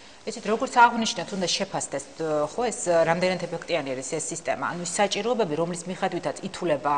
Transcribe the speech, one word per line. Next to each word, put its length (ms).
იცით, 260
როგორც 300
აღნიშნეთ, 580
უნდა 160
შეფასდეს, 540
ხო, 180
ეს 240
რამდენად 560
ეფექტიანი 480
არის 220
ეს 160
სისტემა. 420
ანუ 160
ის 80
საჭიროებები, 640
რომლის 260
მიხედვითაც 640
ითვლება, 520